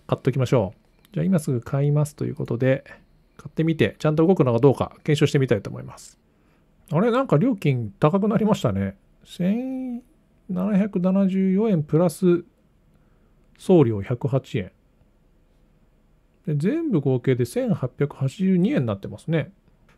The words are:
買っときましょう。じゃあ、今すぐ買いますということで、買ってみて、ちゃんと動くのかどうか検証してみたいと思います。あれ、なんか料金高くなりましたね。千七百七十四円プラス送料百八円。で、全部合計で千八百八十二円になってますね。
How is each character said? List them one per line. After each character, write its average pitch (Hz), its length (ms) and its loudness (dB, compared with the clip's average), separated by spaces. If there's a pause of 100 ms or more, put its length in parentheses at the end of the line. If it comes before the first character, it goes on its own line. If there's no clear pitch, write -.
買 - 140 -4
っ - 20 -20
と 131 100 0
き 127 60 -4
ま 131 80 0
し - 80 -2
ょ 107 220 0
う。 - 400 -20
じ 151 40 -4
ゃ 156 40 -2
あ、 - 20 -2
今 185 140 2
す 151 100 -4
ぐ 123 120 -2
買 143 260 -2
い 147 40 2
ま 147 140 2
す - 100 -8
と 127 100 -6
い 120 40 -4
う 131 60 -8
こ 135 100 -8
と 120 140 -4
で、 131 240 0 (540)
買 - 120 -18
っ - 20 -20
て 160 120 -2
み 160 120 0
て、 - 220 0
ち - 80 -4
ゃ 156 60 2
ん 151 40 -2
と 160 120 4
動 190 80 4
く 160 80 4
の 123 100 2
か 117 60 2
ど 131 140 6
う - 20 -8
か - 160 -4 (120)
検 151 120 0
証 147 100 2
し 139 60 0
て 147 80 2
み 131 80 0
た 117 80 2
い 98 80 -2
と - 80 -12
思 120 80 -12
い 127 40 -12
ま 131 140 -16
す。 - 220 -20 (720)
あ 147 80 0
れ、 233 100 2
な 254 140 0
ん - 40 -8
か 147 100 2
料 226 180 2
金 123 440 -2
高 165 200 2
く 208 80 0
な 202 100 2
り 202 80 0
ま 208 80 2
し - 80 -2
た 117 100 0
ね。 98 240 -4 (300)
千 247 800 -6 (440)
七 190 300 -2
百 202 220 -2
七 190 280 2
十 190 260 0
四 220 180 0
円 160 100 2
プ 147 160 0
ラ 175 140 2
ス 175 320 2 (1120)
送 175 260 4
料 110 200 0
百 127 240 -4
八 127 320 -4
円。 90 120 -10 (1700)
で、 156 100 -2
全 285 340 -2
部 170 120 0
合 131 180 0
計 131 160 0
で 120 100 0
千 247 260 -2
八 - 280 -4
百 143 160 -4
八 135 120 -2
十 190 300 0
二 196 140 2
円 277 100 0
に 120 60 -2
な 101 80 -2
っ 98 40 -8
て - 80 -12
ま 98 120 -14
す - 100 -10
ね。 156 220 -2 (460)